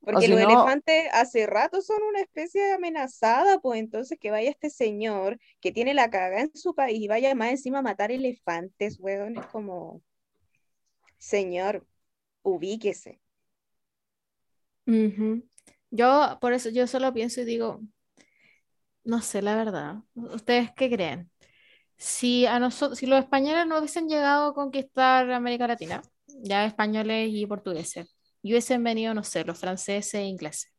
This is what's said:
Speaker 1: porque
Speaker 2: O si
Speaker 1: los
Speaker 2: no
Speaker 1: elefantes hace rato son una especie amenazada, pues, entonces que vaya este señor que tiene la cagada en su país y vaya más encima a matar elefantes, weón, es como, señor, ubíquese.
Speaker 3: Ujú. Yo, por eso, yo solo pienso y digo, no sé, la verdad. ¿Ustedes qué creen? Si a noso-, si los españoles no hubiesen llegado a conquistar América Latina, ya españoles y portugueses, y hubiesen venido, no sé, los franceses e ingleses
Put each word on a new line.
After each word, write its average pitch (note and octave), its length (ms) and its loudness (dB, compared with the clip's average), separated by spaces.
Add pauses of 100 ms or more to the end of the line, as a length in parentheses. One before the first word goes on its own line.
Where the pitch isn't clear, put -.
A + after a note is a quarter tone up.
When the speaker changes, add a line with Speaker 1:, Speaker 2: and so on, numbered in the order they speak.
Speaker 1:
porque G#3 160 2
Speaker 2:
O F#3+ 60 8
si - 40 6
Speaker 1:
los F#3+ 140 8
Speaker 2:
no G3+ 80 8
Speaker 1:
elefantes C#4+ 640 6
hace A#3 340 2
rato D#4+ 340 0
son G#4+ 220 -2
una G#4 160 -2
especie G4 540 -2
amenazada, D#4+ 880 2
pues, A#3+ 180 -2
entonces A3 400 -6
que G#3+ 120 -6
vaya A3 180 0
este D4 200 -6
señor G#3+ 720 -2 (220)
que F#3 100 -2
tiene A#3+ 220 0
la B3+ 160 4
cagada F#3+ 320 -2
en D#4 120 -4
su F4 220 -6
país B3 240 0
y G#3 80 -6
vaya A#3+ 260 2
más A#3 180 0
encima C4 280 -4
a - 20 -4
matar G#3 300 -2
elefantes, G#3 880 -6
weón, G3+ 380 -6
es - 80 -12
como, F3 560 -12 (1160)
señor, F#3+ 680 -4 (560)
ubíquese. G3 760 -4 (1700)
Speaker 3:
Ujú. A3 560 2 (460)
Yo, B3+ 520 4
por B3 120 0
eso, B3 160 -4
yo B3 180 0
solo C4 260 -2
pienso A#3+ 280 -4
y A#3+ 40 -4
digo, A3+ 360 -4 (1200)
no A#3 180 -2
sé, G#3 200 -6
la G#3 140 0
verdad. F#3+ 420 -4 (180)
¿Ustedes A#3+ 600 -2
qué C4 140 0
creen? F3 400 -4 (680)
Si B3 480 0
a A#3 140 2
noso-, B3+ 360 -2
si C4 100 -8
los C4 140 6
españoles C#4+ 480 0
no D#4+ 100 0
hubiesen D#4 320 -4
llegado D4 400 2
a C#4+ 40 -8
conquistar C4 760 2
América A#3+ 360 -2
Latina, F#3+ 340 -6 (260)
ya G#3 380 -2
españoles A3 680 -2
y G#3 140 -4
portugueses, F3+ 680 -8 (260)
y G3 120 -4
hubiesen A#3+ 300 2
venido, A3+ 300 -2
no G#3 100 -4
sé, E3+ 220 -6
los E3+ 140 -8
franceses G3+ 560 -6
e G3+ 80 -2
ingleses F3+ 560 -10